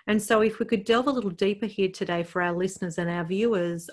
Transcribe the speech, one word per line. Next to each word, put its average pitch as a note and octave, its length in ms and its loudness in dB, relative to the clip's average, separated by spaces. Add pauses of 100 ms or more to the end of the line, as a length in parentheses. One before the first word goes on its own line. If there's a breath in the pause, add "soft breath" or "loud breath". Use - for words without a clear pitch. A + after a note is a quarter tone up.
And G#3+ 140 2
so G#3+ 200 4
if A3 180 2
we A3+ 80 -2
could G3+ 180 0
delve A#3 220 2
a C#4+ 60 2
little A3 180 -2
deeper G3+ 360 -2
here G3 240 0
today F3 340 -2
for F3+ 180 -2
our F3 100 0
listeners F3+ 460 -4
and F3 100 0
our E3+ 160 -2
viewers F3 680 0